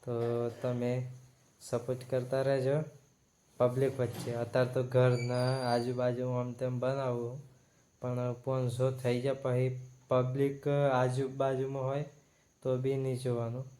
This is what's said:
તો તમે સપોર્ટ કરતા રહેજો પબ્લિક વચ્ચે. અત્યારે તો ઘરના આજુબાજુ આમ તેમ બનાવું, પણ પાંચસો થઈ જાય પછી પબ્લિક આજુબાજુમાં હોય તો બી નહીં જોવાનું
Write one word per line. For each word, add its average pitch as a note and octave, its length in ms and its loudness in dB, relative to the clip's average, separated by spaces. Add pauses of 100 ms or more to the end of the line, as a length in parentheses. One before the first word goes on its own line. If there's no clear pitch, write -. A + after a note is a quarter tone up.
તો B2 100 -6 (360)
તમે B2 600 -2 (520)
સપોર્ટ B2+ 480 -4
કરતા B2+ 320 0
રહેજો C3+ 420 2 (760)
પબ્લિક B2+ 420 2
વચ્ચે. A#2+ 360 -2
અત્યારે B2 340 0
તો C3 140 0
ઘરના B2 880 2
આજુબાજુ B2 580 0
આમ B2 240 -2
તેમ B2+ 260 -2
બનાવું, B2+ 600 -2 (600)
પણ B2 320 -2
પાંચસો B2+ 580 0
થઈ B2 300 0
જાય B2 120 0
પછી B2+ 480 0 (260)
પબ્લિક C3+ 600 2
આજુબાજુમાં C3+ 1160 2
હોય C#3 220 -2 (580)
તો C3 140 2
બી C3+ 180 0
નહીં C3 220 -2
જોવાનું A#2+ 480 -2 (140)